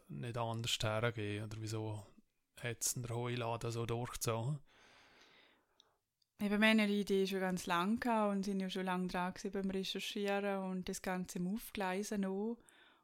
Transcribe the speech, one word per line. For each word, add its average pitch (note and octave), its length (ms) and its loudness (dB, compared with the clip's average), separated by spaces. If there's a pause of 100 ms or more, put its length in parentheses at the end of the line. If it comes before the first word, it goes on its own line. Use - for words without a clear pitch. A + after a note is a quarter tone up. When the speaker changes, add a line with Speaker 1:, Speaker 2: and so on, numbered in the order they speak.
Speaker 1:
nicht C3 280 -6
anders A2+ 460 0
hergegeben? A2 600 0
Oder G#2+ 160 -8
wieso A2 460 -4 (540)
hat A#2+ 220 -4
es - 120 2
der A#2 220 -4
Heuladen A#2+ 540 -2
so A#2 160 -2
durchgezogen? A#2 720 0 (1800)
Speaker 2:
Eben, G#3 200 4
wir A3 80 8
haben A3 100 8
ja G#3+ 80 6
die G3+ 140 4
Idee G3 260 4
schon F#3+ 140 0
ganz F#3 260 0
lang F#3 340 2
gehabt A3 340 2
und G3 80 0
sind G3 180 -2
ja F#3+ 80 -2
schon F#3 180 -2
lange F3+ 220 0
dran F3+ 240 -2
gewesen F#3+ 200 -6
beim G3 180 0
Recherchieren G3 1000 0
und F#3 180 -4
das F#3+ 120 -4
Ganze F#3 380 -2
im F3 80 0
Aufgleisen G3+ 800 -2
auch. G3+ 340 -2 (460)